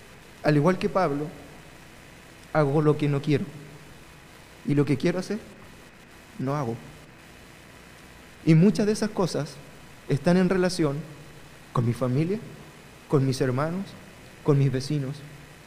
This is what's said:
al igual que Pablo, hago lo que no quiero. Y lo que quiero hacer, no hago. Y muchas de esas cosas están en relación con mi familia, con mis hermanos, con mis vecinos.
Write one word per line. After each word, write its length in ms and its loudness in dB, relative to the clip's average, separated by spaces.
al 140 4
igual 220 4
que 100 -2
Pablo, 380 0
hago 260 2
lo 160 4
que 120 0
no 120 0
quiero. 240 0
Y 100 0
lo 120 2
que 100 0
quiero 220 -2
hacer, 200 -6
no 180 -4
hago. 180 -4
Y 80 8
muchas 320 6
de 60 0
esas 180 -2
cosas 460 -4
están 300 2
en 100 4
relación 480 0
con 120 2
mi 60 2
familia, 460 0
con 180 4
mis 160 0
hermanos, 420 -2
con 160 4
mis 120 4
vecinos. 460 -4